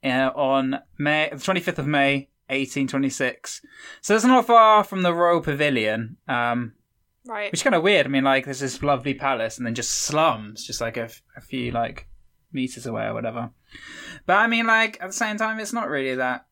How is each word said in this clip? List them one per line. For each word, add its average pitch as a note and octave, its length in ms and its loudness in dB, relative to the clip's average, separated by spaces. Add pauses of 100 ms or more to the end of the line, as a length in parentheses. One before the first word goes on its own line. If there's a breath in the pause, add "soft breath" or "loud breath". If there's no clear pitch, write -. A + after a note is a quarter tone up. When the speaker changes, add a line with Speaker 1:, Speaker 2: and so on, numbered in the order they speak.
Speaker 1:
uh, C3 320 2
on C3+ 460 0 (180)
May, D3+ 340 0
the C#3+ 60 -12
twenty-fifth F3 400 -2
of C#3 80 -4
May, C#3 420 2 (200)
eighteen C3+ 400 -2
twenty-six. C3+ 720 -4 (400 loud breath)
So - 140 2
it's A3 100 2
not B3 220 6
far A3 380 8
from F#3+ 180 -4
the F3 120 4
Royal E3+ 280 4
Pavilion, B2 760 0 (120)
um, A#2+ 440 -2 (540)
Speaker 2:
Right. G#3 260 -8
Speaker 1:
which F3 80 -4
is - 20 -6
kinda G3+ 180 4
weird. F3 260 4
I - 40 -6
mean, C3+ 140 2
like, C3+ 200 2
there's C3+ 160 -8
this C3+ 220 -6
lovely C#3 320 0
palace B2+ 420 -2
and B2 100 -8
then A2+ 80 -4
just A#2 180 -6
slums, A2+ 760 -2
just, - 160 -10
like, A2+ 160 -6
a A#2 60 -6
f-, - 180 -16 (140)
a - 40 -20
few, B2 320 -8
like, A#2 340 -4 (460)
meters B2+ 340 -6
away A2+ 200 -6
or A2 80 -4
whatever. A#2 360 -6 (760 loud breath)
But, F#3 100 4
I G#3+ 100 4
mean, A3+ 200 0
like, A3+ 360 2
at F3+ 60 -10
the G3 60 -12
same G#3+ 240 -4
time, A3 200 -4
it's G#3+ 140 -8
not A#3 160 -4
really C3+ 280 -2
that B2+ 360 -4